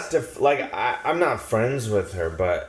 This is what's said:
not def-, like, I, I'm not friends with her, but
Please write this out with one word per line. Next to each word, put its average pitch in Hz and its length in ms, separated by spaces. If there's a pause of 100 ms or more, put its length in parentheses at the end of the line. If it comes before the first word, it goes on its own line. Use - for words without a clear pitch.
not - 100
def-, - 300
like, 139 320
I, 113 320
I'm 165 140
not 139 200
friends 120 480
with 104 280
her, 85 140
but 87 400